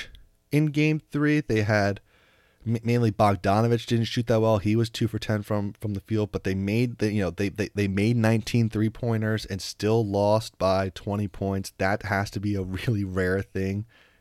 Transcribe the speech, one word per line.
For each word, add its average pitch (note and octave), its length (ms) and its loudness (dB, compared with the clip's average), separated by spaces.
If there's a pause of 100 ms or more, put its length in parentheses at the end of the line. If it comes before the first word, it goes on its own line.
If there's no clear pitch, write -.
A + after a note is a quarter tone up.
(520)
in D3+ 140 4
game D3+ 340 0 (100)
three. D3 300 2
They A2 220 0
had G2+ 380 2 (640)
m-, A2+ 200 -2
mainly A#2+ 260 2
Bogdanovich A2 760 2
didn't A#2 180 0
shoot A#2 240 -2
that A2+ 120 4
well. A2 180 4
He G#2+ 180 2
was A#2 120 2
two A2+ 200 -2
for A2+ 100 -6
ten G#2+ 240 -2
from, G#2 380 -4
from G#2+ 140 -6
the G2 60 -6
field, G#2+ 300 -2
but - 140 -6
they F#2+ 100 -2
made A2+ 440 -2
the, G#2+ 120 0
you G#2 120 0
know, F2 80 0
they, G2+ 180 -4
they, F#2 260 -4
they G#2 140 0
made G2+ 280 2
nineteen A2+ 520 2
three-pointers A2 760 -2
and F#2+ 140 -6
still A2 460 0
lost G2+ 520 2
by F#2+ 320 2
twenty G2+ 360 -4
points. G2 520 -4
That G2+ 260 0
has G2 280 -2
to G2+ 80 -6
be G#2 140 -2
a G2 80 -2
really F#2+ 400 -2
rare F#2 400 0
thing G2 440 -4 (340)